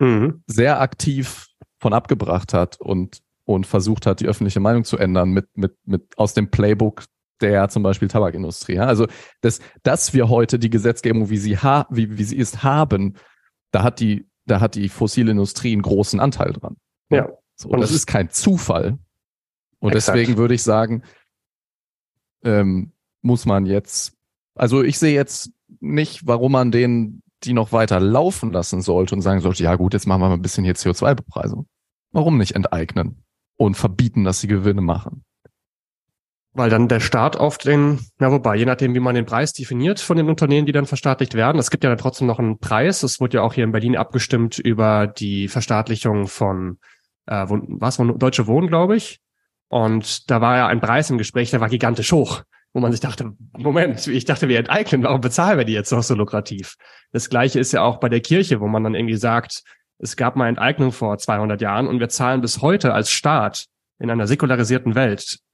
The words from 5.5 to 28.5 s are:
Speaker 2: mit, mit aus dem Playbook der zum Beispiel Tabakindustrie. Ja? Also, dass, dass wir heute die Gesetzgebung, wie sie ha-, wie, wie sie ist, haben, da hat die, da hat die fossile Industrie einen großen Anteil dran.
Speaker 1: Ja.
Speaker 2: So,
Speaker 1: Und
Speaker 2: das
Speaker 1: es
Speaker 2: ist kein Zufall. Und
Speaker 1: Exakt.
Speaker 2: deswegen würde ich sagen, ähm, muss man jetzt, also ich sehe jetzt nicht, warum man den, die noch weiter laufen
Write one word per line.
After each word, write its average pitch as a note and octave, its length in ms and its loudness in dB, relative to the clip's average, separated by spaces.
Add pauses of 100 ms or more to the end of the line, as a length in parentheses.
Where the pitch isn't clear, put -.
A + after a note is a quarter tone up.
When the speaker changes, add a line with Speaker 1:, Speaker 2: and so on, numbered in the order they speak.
Speaker 2:
mit, F#2+ 280 -4
mit - 340 -6
aus G#2 160 0
dem G#2 160 0
Playbook G#2 540 0 (360)
der G2+ 300 2
zum G#2+ 120 -2
Beispiel G2 260 0
Tabakindustrie. F2+ 640 -2
Ja? G#2 100 0
Also, A#2 220 2 (340)
dass, A2+ 200 -2 (220)
dass - 300 0
wir A#2+ 160 4
heute A#2+ 300 2
die A#2 100 0
Gesetzgebung, A2+ 640 0
wie G#2+ 80 0
sie G#2 180 -2
ha-, C#3 320 2
wie, A2 300 -4
wie G#2+ 60 0
sie B2 120 -6
ist, A#2+ 260 -4
haben, C3+ 540 0 (540)
da G2 120 2
hat B2 180 0
die, G#2+ 280 0 (160)
da G2 160 2
hat A2 140 2
die G2+ 160 -2
fossile A2+ 400 0
Industrie G#2 420 -2
einen G2+ 80 0
großen G2 400 0
Anteil - 320 0
dran. - 240 -12 (340)
Speaker 1:
Ja. C#3+ 200 2 (260)
Speaker 2:
So, - 140 -14
Speaker 1:
Und B2+ 100 2
Speaker 2:
das G#2+ 100 0
Speaker 1:
es D#3 60 0
Speaker 2:
ist D3 100 -2
kein F2+ 220 0
Zufall. C#3+ 680 0 (800)
Und G#2+ 160 0
Speaker 1:
Exakt. A2 240 2
Speaker 2:
deswegen A#2 180 2
würde A#2+ 160 2
ich A#2+ 100 0
sagen, A2+ 400 0 (1400)
ähm, G2 480 0 (300)
muss B2 240 2
man G2 200 2
jetzt, - 460 -4 (420)
also B2+ 280 2
ich D3 160 0
sehe D#3 160 2
jetzt - 360 -2 (300)
nicht, D3 460 -4
warum B2 260 2
man B2+ 180 2
den, A#2+ 520 0 (220)
die B2 100 -2
noch A2+ 180 0
weiter G#2+ 280 4
laufen A#2+ 520 2